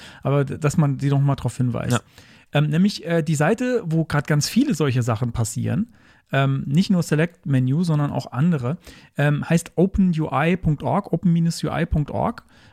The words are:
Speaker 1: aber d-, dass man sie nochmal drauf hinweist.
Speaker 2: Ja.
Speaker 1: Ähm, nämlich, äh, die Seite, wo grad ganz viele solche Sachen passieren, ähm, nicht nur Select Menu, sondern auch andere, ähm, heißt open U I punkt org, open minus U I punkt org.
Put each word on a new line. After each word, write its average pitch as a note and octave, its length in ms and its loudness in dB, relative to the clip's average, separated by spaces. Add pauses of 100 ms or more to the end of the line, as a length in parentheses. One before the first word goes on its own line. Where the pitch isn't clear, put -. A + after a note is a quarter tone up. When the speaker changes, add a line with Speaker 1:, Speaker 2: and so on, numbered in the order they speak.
(220)
Speaker 1:
aber C#3 220 2
d-, C#3+ 140 -8
dass D3+ 180 0
man C#3+ 240 0
sie C#3 80 0
nochmal C#3 280 2
drauf - 200 -6
hinweist. B2 360 -2
Speaker 2:
Ja. A#2+ 80 2 (520)
Speaker 1:
Ähm, D3 160 2
nämlich, F3+ 380 0
äh, E3+ 160 0
die D#3 120 -2
Seite, A3+ 520 0
wo D#3+ 180 0
grad D3 220 -2
ganz D3 200 0
viele C4 280 2
solche C3 280 0
Sachen A#2 300 -2
passieren, A#2+ 580 -2 (420)
ähm, C3+ 340 0
nicht D#3 240 2
nur F3 120 4
Select D#3 440 -2
Menu, C3+ 360 2
sondern D3 300 0
auch - 200 -6
andere, C#3+ 440 0 (400)
ähm, D3 320 0
heißt - 280 0
open F#3 440 2
U D3+ 100 -2
I E3 280 0
punkt D3+ 240 0
org, D#3 320 -2
open E3+ 180 2
minus E3+ 320 0
U D3+ 60 -2
I D3 160 -2
punkt D3 240 -2
org. - 340 -4 (280)